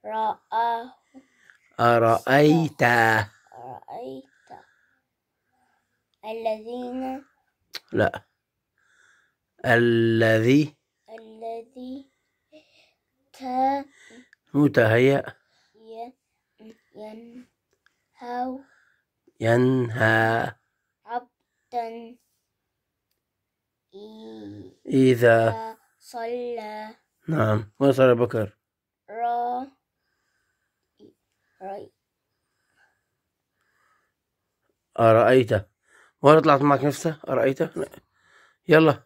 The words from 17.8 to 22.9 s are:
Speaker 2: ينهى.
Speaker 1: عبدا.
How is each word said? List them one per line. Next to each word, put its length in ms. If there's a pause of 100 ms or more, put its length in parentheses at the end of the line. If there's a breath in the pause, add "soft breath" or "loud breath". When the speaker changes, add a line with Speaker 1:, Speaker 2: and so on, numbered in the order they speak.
Speaker 2:
ينهى. 1120 (520)
Speaker 1:
عبدا. 1120 (1800)